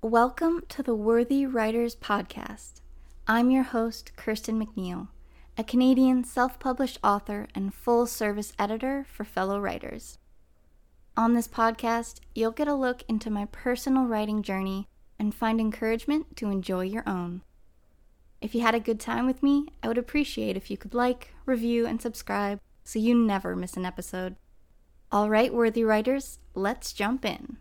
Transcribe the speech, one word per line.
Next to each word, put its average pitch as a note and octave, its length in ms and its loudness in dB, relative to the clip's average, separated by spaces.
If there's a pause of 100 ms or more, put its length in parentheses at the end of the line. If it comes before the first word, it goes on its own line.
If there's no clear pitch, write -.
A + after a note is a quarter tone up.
Welcome B3+ 680 4
to - 120 -10
the C4 140 0
Worthy A#3 500 4
Writers A#3 520 0
Podcast. - 840 -6 (440)
I'm A#3+ 240 4
your C4 140 6
host, A#3 500 -4
Kirsten A3 500 -4
McNeil, F#3 440 -8 (500)
a A3+ 60 -2
Canadian B3+ 580 6
self-published B3+ 800 -2
author G#3 500 0
and G3 220 -6
full-service A#3 840 0
editor C4 560 -2
for - 120 -8
fellow G3 340 -2
writers. - 600 -8 (1000)
On A#3 180 4
this A#3 140 0
podcast, A3+ 720 -2 (120)
you'll A3+ 200 0
get D4 160 -2
a D4 60 2
look B3+ 340 -2
into A3 200 -2
my G#3 180 -4
personal B3+ 580 0
writing G#3+ 360 0
journey G3 460 -4 (320)
and G#3 160 -2
find A3+ 260 0
encouragement A3+ 760 -2
to G#3+ 120 -4
enjoy F#3+ 340 -2
your G3+ 260 -4
own. F3+ 340 -4 (1000)
If A3 140 -8
you A#3 60 2
had A#3 160 4
a - 20 2
good A3 220 -2
time A#3 260 -2
with C4 160 0
me, C#4+ 240 4 (160)
I A3+ 60 -2
would A3+ 100 0
appreciate A#3+ 580 -2
if - 140 -10
you G#3 60 -8
could - 180 -14
like, B3 400 0 (100)
review, A#3 440 2
and A#3 120 -4
subscribe G3+ 600 -4 (240)
so - 160 -4
you A#3+ 160 6
never F#3+ 400 2
miss F3+ 200 -6
an F#3 80 -4
episode. F#3 520 -8 (720)
All G#3 180 2
right, G#3+ 240 4
worthy A#3 300 2
writers, A3 560 2 (160)
let's G3 380 -4
jump A#3 320 -2
in. - 360 -6